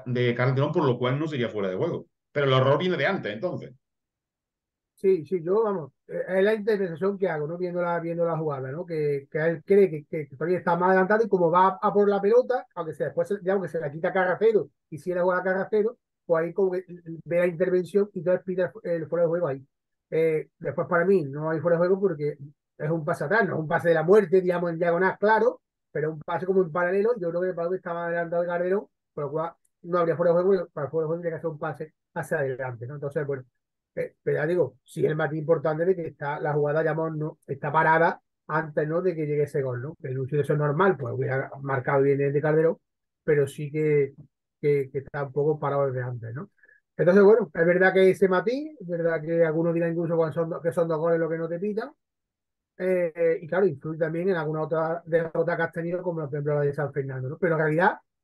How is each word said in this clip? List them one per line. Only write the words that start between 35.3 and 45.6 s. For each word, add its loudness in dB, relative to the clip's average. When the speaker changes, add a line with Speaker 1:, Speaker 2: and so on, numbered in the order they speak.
Speaker 2:
importante 0
de 4
que -8
está, -8
la -2
jugada, 2
digamos, -2
no, -6
está -8
parada 4
antes, -2
¿no? 0
de 0
que -4
llegue 0
ese -2
gol, -4
¿no? -10
Que -10
no -4
hubiese 0
sido 0
normal, 2
pues -8
hubiera -4
marcado 0
bien 2
el 0
de 0
Calderón, 2
pero 2
sí -10
que, 0
que, 2
que -8
está -8
un -10
poco 0
parado 0